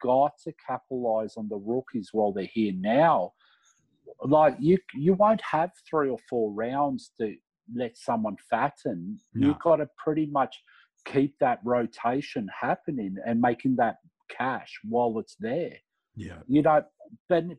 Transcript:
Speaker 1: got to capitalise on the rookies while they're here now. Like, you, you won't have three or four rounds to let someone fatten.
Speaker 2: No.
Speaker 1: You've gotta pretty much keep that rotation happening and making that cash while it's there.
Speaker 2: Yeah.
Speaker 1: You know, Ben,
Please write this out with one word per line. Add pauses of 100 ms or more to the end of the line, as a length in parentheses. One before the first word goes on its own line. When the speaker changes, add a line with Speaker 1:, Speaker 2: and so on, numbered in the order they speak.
Speaker 1:
got
to
capitalise
on
the
rookies
while
they're
here
now. (920)
Like,
you, (160)
you
won't
have (180)
three
or (100)
four
rounds (100)
to (380)
let
someone (140)
fatten. (160)
Speaker 2:
No.
Speaker 1:
You've
gotta (140)
pretty
much (480)
keep
that
rotation
happening
and
making
that (300)
cash
while
it's
there. (400)
Speaker 2:
Yeah.
Speaker 1:
You
know, (460)
Ben,